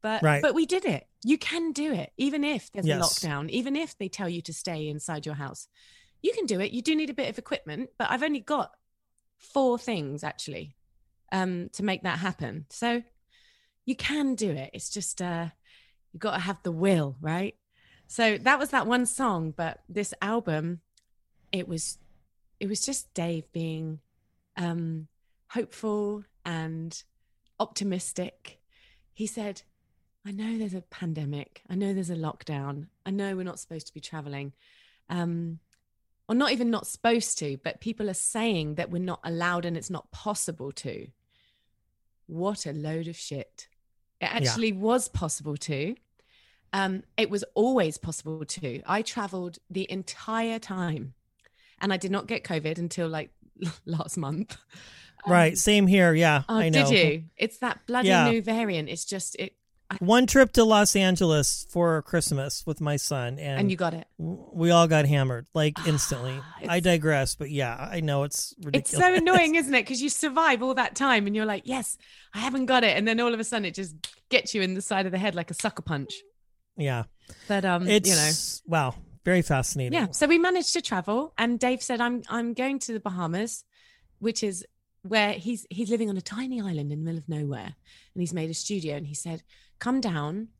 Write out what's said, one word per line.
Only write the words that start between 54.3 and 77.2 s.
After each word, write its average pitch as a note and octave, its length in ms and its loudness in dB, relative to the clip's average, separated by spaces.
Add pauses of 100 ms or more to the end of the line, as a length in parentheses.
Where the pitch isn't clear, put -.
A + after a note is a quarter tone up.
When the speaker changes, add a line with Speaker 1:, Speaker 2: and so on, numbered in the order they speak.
Speaker 1:
Um, F3 80 4
Speaker 2:
Right. E3+ 240 8
Same G#3 300 6
here. F3+ 280 8
Yeah, D#3 340 6
Speaker 1:
Oh, A3+ 80 2
Speaker 2:
I F3 120 4
know. D#3+ 220 6
Speaker 1:
did A3 80 8 (160)
you? D#3+ 100 -6 (120)
It's - 220 -4
that - 280 -4
bloody A#3+ 220 2
Speaker 2:
Yeah. F#3 220 8
Speaker 1:
new A3+ 120 2
variant. G3+ 460 -2
It's - 160 -6
just, - 320 -8
it, - 180 -8 (360)
I F#3+ 100 -4
Speaker 2:
One A3+ 260 8
trip C4+ 260 8
to A3+ 120 8
Los G#3+ 300 8
Angeles F3+ 760 4
for E3 320 2
Christmas C#3+ 640 -2
with D3+ 160 -4
my D3 140 0
son, C3 420 -4
and D3 200 -4
Speaker 1:
And G3 120 2
you F#3 80 0
got E3+ 160 0
it. E3 120 -12 (120)
Speaker 2:
w-, E3 340 -8
we E3+ 180 4
all E3+ 160 10
got D3+ 200 6
hammered, C3+ 480 2
like, D3+ 240 2
Speaker 1:
<sighs> - 80 -4
Speaker 2:
instantly. C3+ 520 0 (220)
Speaker 1:
It's D#3+ 80 -8
Speaker 2:
I F3 120 2
digress, D#3 540 4
but D3 160 -8
yeah, C3 240 -2 (160)
I F3 100 -4
know C#3+ 240 2
it's - 280 -6 (200)
Speaker 1:
It's C4 180 2
so - 80 0
Speaker 2:
ridiculous. F#4 200 8
<laughs> E4 40 4
Speaker 1:
annoying, E4+ 320 6
isn't C#4 200 2
it? A#3+ 120 4
'Cause B3+ 160 -4
you C#4+ 80 0
survive C#4+ 520 2
all C4 120 0
that A#3+ 200 0
time A#3+ 320 4
and G3+ 80 0
you're A3 120 0
like, G#3 180 -4
"Yes, B3+ 320 -6 (380)
I G#3 60 -6
haven't B3+ 260 0
got B3+ 180 6
it." E3+ 140 6
And G#3+ 100 2
then A3+ 100 2
all A#3+ 140 2
of A3+ 80 -2
a A3 40 -2
sudden A3 200 -4
it E3 100 -4
just F3 200 -8 (340)
gets - 260 2
you G#3 60 2
in F#3 140 2
the F#3+ 80 -4
side F#3+ 240 0
of F3+ 60 -2
the F#3 60 0
head G3 160 0
like E3+ 160 -4
a E3 40 -6
sucker - 280 -2
punch. C#3 300 -4 (640)
Speaker 2:
Yeah. C3 280 0 (440)